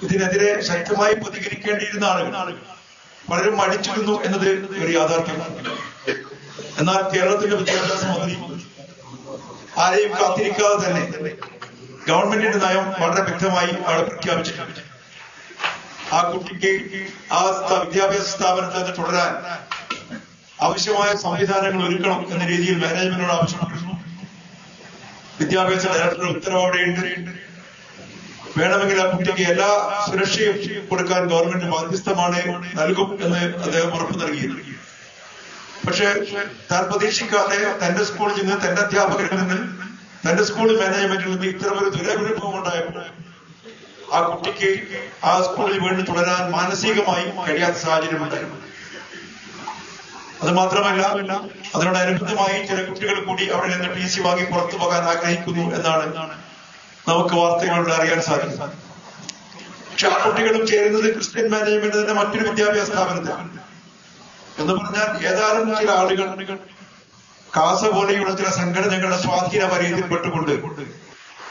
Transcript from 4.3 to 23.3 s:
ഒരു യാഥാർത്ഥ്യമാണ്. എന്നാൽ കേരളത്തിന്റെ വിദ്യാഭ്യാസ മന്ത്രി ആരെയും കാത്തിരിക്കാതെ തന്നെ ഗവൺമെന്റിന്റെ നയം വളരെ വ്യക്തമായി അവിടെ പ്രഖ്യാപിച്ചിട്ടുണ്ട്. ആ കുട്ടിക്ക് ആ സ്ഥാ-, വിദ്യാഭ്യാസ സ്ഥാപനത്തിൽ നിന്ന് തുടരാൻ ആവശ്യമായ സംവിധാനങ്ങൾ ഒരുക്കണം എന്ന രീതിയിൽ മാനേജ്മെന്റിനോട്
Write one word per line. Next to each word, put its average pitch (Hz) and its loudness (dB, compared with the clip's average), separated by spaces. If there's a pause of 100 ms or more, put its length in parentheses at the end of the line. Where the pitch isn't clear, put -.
ഒരു 165 0
യാഥാർത്ഥ്യമാണ്. 160 0 (1200)
എന്നാൽ 190 4 (120)
കേരളത്തിന്റെ 202 4
വിദ്യാഭ്യാസ 180 0
മന്ത്രി 170 -2 (1500)
ആരെയും 202 4
കാത്തിരിക്കാതെ 202 4
തന്നെ 175 2 (1040)
ഗവൺമെന്റിന്റെ 208 2
നയം 190 2 (140)
വളരെ 175 2
വ്യക്തമായി 175 0 (140)
അവിടെ 165 2
പ്രഖ്യാപിച്ചിട്ടുണ്ട്. - -4 (1300)
ആ 175 4
കുട്ടിക്ക് 185 -2 (600)
ആ 170 4 (120)
സ്ഥാ-, 185 2
വിദ്യാഭ്യാസ 196 2
സ്ഥാപനത്തിൽ 185 0
നിന്ന് 180 -4
തുടരാൻ 175 0 (1300)
ആവശ്യമായ 202 2
സംവിധാനങ്ങൾ 190 2
ഒരുക്കണം 185 0
എന്ന 170 0
രീതിയിൽ 175 2
മാനേജ്മെന്റിനോട് 180 0